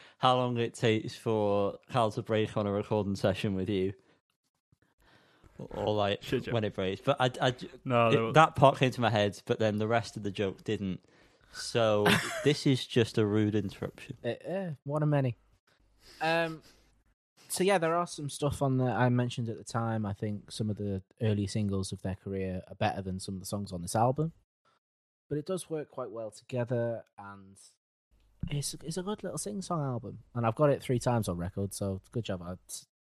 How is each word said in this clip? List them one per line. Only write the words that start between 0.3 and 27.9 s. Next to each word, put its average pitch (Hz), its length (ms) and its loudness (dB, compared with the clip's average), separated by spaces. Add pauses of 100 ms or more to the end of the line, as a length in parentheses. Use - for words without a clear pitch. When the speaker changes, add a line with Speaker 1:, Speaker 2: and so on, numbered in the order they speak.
Speaker 1:
long 123 200 0
it 117 160 0
takes 110 420 2
for 101 600 2 (140)
Cal 113 220 2
to 117 100 -6
break 110 340 0
on 107 80 0
a 101 60 0
recording 101 440 0
session 98 380 0
with 92 160 -4
you. 95 240 0 (1700)
Or, - 80 -12 (180)
or, 107 80 0
like, 101 300 -2
Speaker 2:
Shit 127 220 -2
joke. 127 100 -4
Speaker 1:
When 107 80 2
It 101 100 -2
Breaks. 95 320 -2
But 139 140 2
I, 127 100 4 (100)
I 131 120 2
j-, - 160 -10 (180)
Speaker 2:
No, 120 220 4
Speaker 1:
it, 110 40 4
Speaker 2:
they 113 60 4
were 113 140 0
Speaker 1:
that 156 240 6
part 135 240 6
came 131 100 4
to 120 120 -8
my 110 100 4
head, 104 340 2
but 120 140 0
then 107 180 2
the 107 100 0
rest 117 300 0
of 104 60 -10
the 101 80 -4
joke 95 320 -4
didn't. 98 360 -4 (520)
So, 107 560 2 (160)
Speaker 2:
<laughs> - 200 -6
Speaker 1:
this 147 220 2
is 135 220 2
just 117 320 4
a 107 60 6
rude 104 280 2
interruption. 98 680 -6
Speaker 3:
It, 120 260 -4
uh, 180 220 -6 (120)
one 147 200 -2
of 151 60 4
many. 135 280 2 (840)
Um, 165 420 0 (840)
so, - 140 0
yeah, 196 140 4
there 165 180 2
are 175 120 0
some 143 240 -8
stuff - 320 0
on 131 160 2
there 127 180 2
I 123 120 6
mentioned 123 380 0
at 104 120 -6
the - 40 -16
time. 113 440 -2
I 98 60 -2
think 104 380 -6
some 107 200 -4
of 95 60 -4
the 101 260 -4 (180)
early 104 240 2
singles 98 460 -2
of 95 100 -10
their 92 140 -4
career 95 520 -6
are 98 80 -16
better - 280 -2
than 92 160 -6
some 95 160 -8
of 92 40 -8
the 87 60 -12
songs 101 260 -6
on 87 120 -8
this 87 120 -4
album. 131 360 2 (960)
But 143 80 -2
it 147 80 -6
does 185 240 -6
work 156 220 -8
quite 123 180 -8
well 110 220 -10
together, 117 720 -4 (160)
and 98 380 -18 (920)